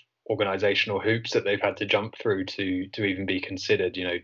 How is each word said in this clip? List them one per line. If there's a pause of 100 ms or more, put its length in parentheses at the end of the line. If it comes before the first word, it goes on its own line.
(300)
organisational
hoops
that
they've
had
to
jump
through
to,
to
even
be
considered.
You
know,